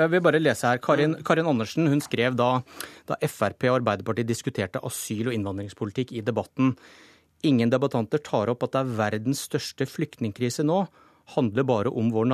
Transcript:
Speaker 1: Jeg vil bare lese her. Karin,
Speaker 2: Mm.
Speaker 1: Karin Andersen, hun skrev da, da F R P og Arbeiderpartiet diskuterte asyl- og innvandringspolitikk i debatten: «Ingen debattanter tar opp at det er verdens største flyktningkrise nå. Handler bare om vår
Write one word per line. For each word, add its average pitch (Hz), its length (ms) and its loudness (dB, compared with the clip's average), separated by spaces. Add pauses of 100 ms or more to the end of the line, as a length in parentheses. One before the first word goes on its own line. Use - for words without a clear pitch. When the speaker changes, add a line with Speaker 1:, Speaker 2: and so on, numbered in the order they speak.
Speaker 1:
Jeg 160 100 4
vil 180 100 4
bare 165 200 4
lese 135 260 2
her. 123 160 2
Karin, 156 320 2
Speaker 2:
Mm. 143 80 -10
Speaker 1:
Karin 165 240 2
Andersen, 143 400 0
hun 143 160 2
skrev 123 320 0
da, 123 260 2 (460)
da 147 160 -4
F - 180 -4
R 101 160 2
P 127 120 0
og 127 100 2
Arbeiderpartiet 113 480 -2
diskuterte - 560 -4
asyl- 117 480 -6
og - 20 -4
innvandringspolitikk 101 800 -6
i 117 100 -6
debatten: 123 520 -2 (680)
«Ingen 120 300 4
debattanter 131 480 0
tar 117 320 0
opp 120 160 -4
at - 80 -4
det 135 80 2
er 127 160 -4
verdens 110 480 -2
største - 400 -4
flyktningkrise 123 800 -4
nå. 185 160 2 (540)
Handler 120 260 2
bare 113 260 2
om 113 220 0
vår 110 220 2